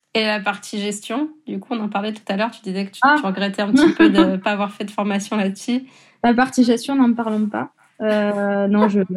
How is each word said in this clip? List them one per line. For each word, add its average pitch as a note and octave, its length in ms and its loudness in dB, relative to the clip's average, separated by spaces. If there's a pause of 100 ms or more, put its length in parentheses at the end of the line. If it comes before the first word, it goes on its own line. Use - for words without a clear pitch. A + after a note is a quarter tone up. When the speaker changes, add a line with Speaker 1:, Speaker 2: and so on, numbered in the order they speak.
(160)
Speaker 1:
Et A3 80 0
la G#3+ 160 -2
partie G3+ 420 -6
gestion, A3 480 -6 (160)
du G3+ 140 -8
coup, F#3+ 140 -18
on A3+ 60 -4
en G#3+ 80 -6
parlait G3+ 240 -6
tout G#3+ 160 -14
à G3 80 -4
l'heure, A3 140 -2
tu - 140 -18
disais G3 240 -6
que - 40 -14
tu, - 120 -20
Speaker 2:
Ah. C#4+ 160 6
Speaker 1:
tu C4+ 60 -4
regrettais G3 360 -2
un G3+ 100 -2
petit D4+ 220 6
peu - 160 6
de F#3+ 280 2
Speaker 2:
<laughs> F#3 60 -8
Speaker 1:
pas G#3+ 80 0
avoir G3+ 220 -4
fait - 100 -10
de G#3 80 -10
formation G3+ 460 -4
là-dessus. G#3 460 -4 (400)
Speaker 2:
La A#3+ 100 4
partie B3+ 300 2
gestion, A#3 320 0
n'en A#3+ 180 4
parlons A3 340 -2
pas. A3 240 -6 (300)
Euh, G#3 680 0
non, G#3 220 4
je, G3+ 120 2 (160)